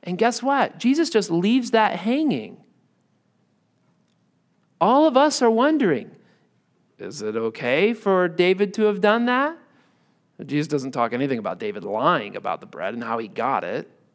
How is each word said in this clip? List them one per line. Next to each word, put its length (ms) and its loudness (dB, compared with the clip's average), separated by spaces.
And 140 -6
guess 240 0
what? 360 0
Jesus 320 2
just 200 0
leaves 420 2
that 260 2
hanging. 640 -2
All 260 4
of 120 4
us 240 4
are 100 4
wondering, 600 2
"Is 240 -12
it 140 -6
okay 580 0
for 360 0
David 460 2
to 80 0
have 180 0
done 240 4
that?" 320 0
Jesus 220 -2
doesn't 240 -4
talk 220 -2
anything 260 -2
about 180 -6
David 260 -8
lying 520 -2
about 260 -6
the 60 -20
bread 260 -8
and 100 -8
how 140 -6
he 100 -6
got 360 -2
it. 260 -8